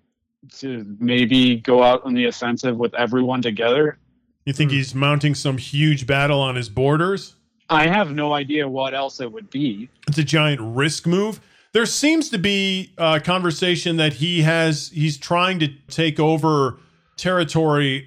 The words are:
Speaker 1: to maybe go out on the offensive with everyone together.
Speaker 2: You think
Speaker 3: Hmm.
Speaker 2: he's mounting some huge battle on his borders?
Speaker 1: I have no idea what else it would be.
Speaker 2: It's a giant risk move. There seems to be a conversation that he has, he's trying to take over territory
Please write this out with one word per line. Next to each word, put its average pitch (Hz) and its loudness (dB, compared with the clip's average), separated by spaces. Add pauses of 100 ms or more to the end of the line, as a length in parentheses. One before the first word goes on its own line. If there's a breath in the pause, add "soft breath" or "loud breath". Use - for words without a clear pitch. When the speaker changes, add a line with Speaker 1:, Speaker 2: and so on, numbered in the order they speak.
(580)
Speaker 1:
to 113 -10
maybe 123 4
go 123 4
out 123 4
on 127 -2
the 123 0
offensive 120 -4
with 117 -2
everyone 127 0
together. 120 0 (480)
Speaker 2:
You 139 0
think 151 0
Speaker 3:
Hmm. 143 2
Speaker 2:
he's 131 -4
mounting 143 2
some 131 -4
huge 143 0
battle 139 2
on 131 -2
his 117 -6
borders? 151 0 (340)
Speaker 1:
I 160 2
have 175 0
no 147 -2
idea 143 -2
what 135 -4
else 135 -6
it 117 -8
would 107 -18
be. 123 -6 (180)
Speaker 2:
It's 143 -2
a 151 0
giant 147 0
risk 131 -4
move. 190 -2 (340 soft breath)
There 226 2
seems 311 0
to 226 -4
be 190 -2
a 160 2
conversation 175 0
that 151 2
he 165 0
has, 160 2
he's 151 -2
trying 180 0
to 151 0 (200)
take 160 0
over 151 2 (400 soft breath)
territory 156 0